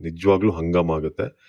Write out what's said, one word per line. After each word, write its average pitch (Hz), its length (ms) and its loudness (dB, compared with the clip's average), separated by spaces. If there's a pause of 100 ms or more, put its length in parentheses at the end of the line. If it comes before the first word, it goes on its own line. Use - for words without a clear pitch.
ನಿಜವಾಗ್ಲೂ 92 500 2
ಹಂಗಾಮ 85 400 0
ಆಗುತ್ತೆ. 78 460 -6 (120)